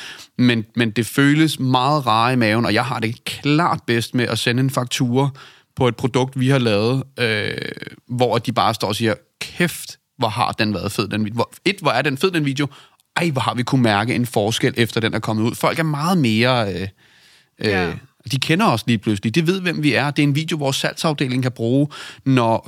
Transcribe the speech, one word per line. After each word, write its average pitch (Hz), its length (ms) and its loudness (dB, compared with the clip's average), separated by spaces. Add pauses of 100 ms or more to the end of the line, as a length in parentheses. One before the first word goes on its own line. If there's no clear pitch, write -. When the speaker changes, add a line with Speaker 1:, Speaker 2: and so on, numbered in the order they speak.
(380)
Speaker 1:
Men, 120 280 2 (100)
men 117 160 0
det 110 140 -2
føles 147 540 2
meget 131 460 2
rarere 117 280 2
i - 20 2
maven, 113 300 2
og 92 80 0
jeg 117 120 2
har 123 140 -6
det 113 240 -4
klart 151 640 0
bedst 117 280 0
med 123 120 2
at 113 120 -2
sende 120 240 0
en 135 60 2
faktura 131 600 0 (460)
på 127 120 2
et 117 80 0
produkt, 131 440 -2
vi 127 100 2
har 139 100 4
lavet, 117 440 0 (160)
øh, 110 320 -2 (560)
hvor 120 300 2
de 117 140 -2
bare 107 220 2
står - 140 -4
og 104 80 -2
siger, 110 180 0 (280)
"Kæft, - 580 -6 (180)
hvor 117 120 0
har 113 220 0
den 107 220 0
været 95 180 -4
fed, 101 160 -2
den 107 180 -2
video. 107 100 -6
Hvor, - 180 -2 (120)
et, 196 160 0
hvor 147 100 0
er 117 100 0
den 143 160 -2
fed, 190 140 0
den 160 140 -2
video. 139 220 -2 (480)
Ej, 170 140 0
hvor 131 120 -2
har 110 120 0
vi 120 100 -2
kunne 131 200 2
mærke 107 320 2
en 120 100 0
forskel, 113 520 0
efter 117 240 0
den 110 120 0
er 107 60 -2
kommet 110 240 -2
ud." 120 120 -2
Folk - 240 -2
er 165 40 0
meget 160 340 0
mere... 117 560 2
Øh, 90 80 -6
øh, 95 60 -4 (800)
Speaker 2:
Ja. 90 260 0 (380)
Speaker 1:
de 135 80 -2
kender 170 260 2
os 131 220 2
lige 120 100 2
pludselig. 107 380 -2
De 165 120 2
ved, 190 140 0
hvem 156 220 -2
vi 147 100 2
er. 127 180 0
Det 147 120 2
er 143 40 4
en 139 80 2
video, 160 220 -2
vores 135 180 0
salgsafdeling 143 680 -2
kan 127 80 -2
bruge, 127 360 2 (380)
når, 120 420 2